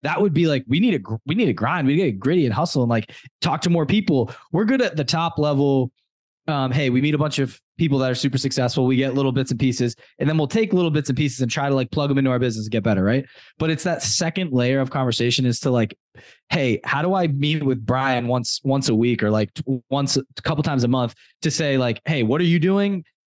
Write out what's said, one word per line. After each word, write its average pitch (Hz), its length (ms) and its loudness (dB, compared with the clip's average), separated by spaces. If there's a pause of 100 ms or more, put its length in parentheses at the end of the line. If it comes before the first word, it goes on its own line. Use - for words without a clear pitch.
That 156 180 0
would 196 120 2
be 165 120 4
like, 143 220 0
we 143 140 2
need 233 100 4
to 139 80 0
gr-, 104 160 -6 (100)
we 151 100 -2
need 226 100 2
to 123 80 2
grind. 139 340 0
We 143 80 4
need 190 80 2
to 139 80 2
get 98 80 -6
gritty 156 260 2
and 113 80 0
hustle 147 300 0
and, 117 60 2
like, 113 220 0 (300)
talk 156 200 -2
to 175 80 0
more 165 160 2
people. 143 460 0 (200)
We're 190 140 2
good 254 160 2
at 190 160 -2
the 147 80 -2
top 165 340 -2
level. 139 520 2 (540)
Um, 135 260 -2
hey, 135 180 0
we 123 100 2
meet 151 160 2
a - 20 0
bunch 147 220 -2
of 135 180 -2 (200)
people 147 220 2
that 131 120 2
are 123 40 0
super 131 220 -2
successful. 131 480 0
We 131 120 2
get 131 160 0
little 135 180 0
bits 127 180 -2
and 117 100 -4
pieces, 123 360 0 (240)
and 139 100 0
then 156 80 0
we'll 151 80 2
take 220 280 0
little 175 180 2
bits 147 160 0
and 127 100 -2
pieces 139 220 -2
and 127 100 0
try 139 200 -2
to, 139 40 2
like, 131 160 0
plug 143 220 -2
'em 135 60 2
into 135 140 2
our 127 60 2
business 113 280 -2
and 107 60 -8
get 110 120 -2
better, 104 180 2
right? 120 240 0 (340)
But 160 100 0
it's 156 140 -2
that 170 200 -2
second 170 480 -2
layer 127 300 2
of 131 80 -2
conversation 123 560 0
is 120 160 -2
to, 135 100 0
like, 117 260 0 (520)
"Hey, 135 340 0
how 143 180 -2
do 180 120 0
I 180 140 0
meet 147 360 -2
with 123 220 -2
Brian 127 420 0
once, 123 380 -2
once 135 240 0
a 117 40 2
week 117 300 2
or, 107 80 2
like, 107 220 0
t-, - 100 -10 (260)
once, 139 280 -2
a 131 60 -2 (200)
couple 151 200 -2
times 135 200 0
a 120 60 2
month 123 260 0 (280)
to 160 60 -2
say, 143 280 0
like, 120 260 -2
'Hey, 151 200 0
what 131 180 0
are 180 40 2
you 170 140 4
doing 196 460 0 (220)